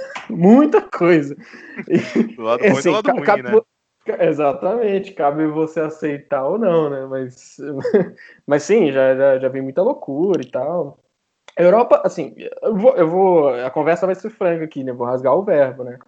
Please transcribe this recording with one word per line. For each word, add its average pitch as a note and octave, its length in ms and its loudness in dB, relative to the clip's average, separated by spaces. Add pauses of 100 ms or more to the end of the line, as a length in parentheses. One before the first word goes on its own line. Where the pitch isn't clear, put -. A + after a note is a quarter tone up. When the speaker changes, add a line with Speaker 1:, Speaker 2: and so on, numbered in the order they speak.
(100)
Speaker 1:
<laughs> - 200 -14
Muita C4+ 520 6
coisa. D#3 540 0 (520)
E, - 340 0 (120)
Speaker 2:
Do A#2 80 -16
lado A#2 220 0
Speaker 1:
é G3+ 60 4
Speaker 2:
bom - 0 -
e - 20 4
do C3+ 60 0
Speaker 1:
assim, D#3 120 0
Speaker 2:
lado G#3 160 0
Speaker 1:
ca-, C#4+ 60 2
Speaker 2:
ruim, A3+ 120 -4
Speaker 1:
cabe G3+ 180 2
Speaker 2:
né? B2 100 -8
Speaker 1:
vo-, A3 140 2 (380)
ca-, G3+ 200 -4
exatamente, F3+ 880 -2
cabe D#3 340 -2
você D#3 340 -4
aceitar C#3+ 640 -6
ou F#3 120 -2
não, E3 320 0
né? C3+ 160 -8
Mas, C3 520 -10
<laughs> D3+ 880 -4
mas D3 180 0
sim, F#3 280 2
já, C3 240 4
já, C3+ 220 4
já C3 100 -2
vi C3+ 120 -8
muita C3+ 220 -2
loucura F#3 600 -2
e B2 80 -14
tal. C#3+ 480 -6 (580)
A F3 60 2
Europa, A3 420 6
assim, F3 300 -6 (280)
eu G#3 140 -2
vou, A#3 200 4
eu E3 120 2
vou... F3 460 2
a B2 160 -6
conversa E3 340 -2
vai F#3 100 0
ser G#3+ 160 -12
franca E3+ 340 -4
aqui, D3 200 -10
né? B2+ 80 -6
Vou A#2+ 140 -6
rasgar B2+ 280 0
o F#3 100 0
verbo, C3+ 400 0
né? B2 240 -14